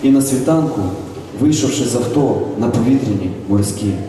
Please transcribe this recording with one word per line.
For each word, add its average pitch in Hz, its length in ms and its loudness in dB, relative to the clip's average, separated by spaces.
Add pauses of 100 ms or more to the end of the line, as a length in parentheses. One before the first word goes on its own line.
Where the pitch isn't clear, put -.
І 135 60 4
на 135 120 6
світанку, 135 600 0 (600)
вийшовши 147 420 2
з 120 120 -2
авто 123 460 0 (180)
на 117 80 2
повітряні 113 640 0 (200)
морські 101 420 0 (180)